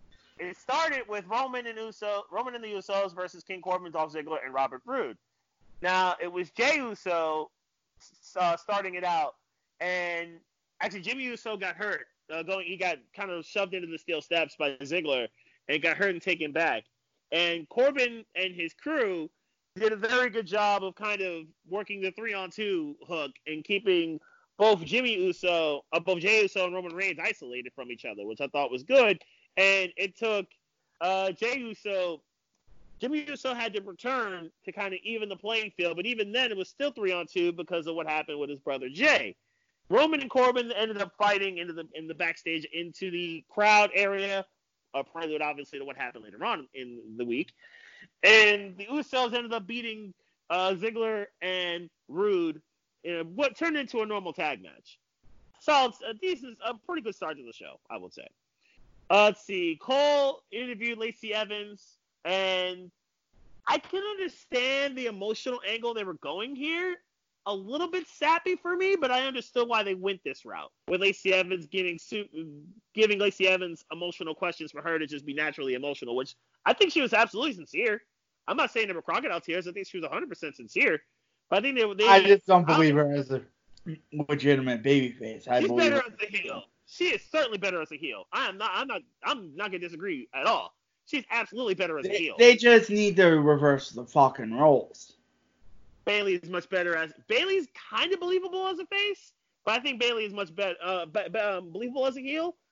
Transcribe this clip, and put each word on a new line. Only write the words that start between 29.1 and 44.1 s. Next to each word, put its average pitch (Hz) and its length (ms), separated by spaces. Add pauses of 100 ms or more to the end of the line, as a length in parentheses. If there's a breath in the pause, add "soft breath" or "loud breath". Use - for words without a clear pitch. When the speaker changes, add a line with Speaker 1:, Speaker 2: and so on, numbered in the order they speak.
Speaker 1:
And 190 400
it 190 200
took, 214 300 (540)
uh, 190 300
Jey 240 280
Uso, 196 600 (800)
Jimmy 294 280
Uso 262 260
had 226 200
to 202 80
return 196 680 (140)
to 185 60
kind 196 220
of 180 100
even 214 260
the 190 60
playing 214 400
field, 175 200
but 180 100
even 220 260
then 247 200
it 202 60
was 185 120
still 277 220
three-on-two 175 640
because 170 340
of 165 80
what 160 120
happened 156 320
with 143 100
his 143 100
brother 131 300
Jey. 165 460 (540)
Roman 294 320
and 262 80
Corbin 247 420
ended 208 300
up 185 160
fighting 196 400
into 170 160
the, 160 200
in 160 140
the 160 60
backstage, 165 600
into 175 380
the 170 380
crowd 208 440
area, 196 520 (480)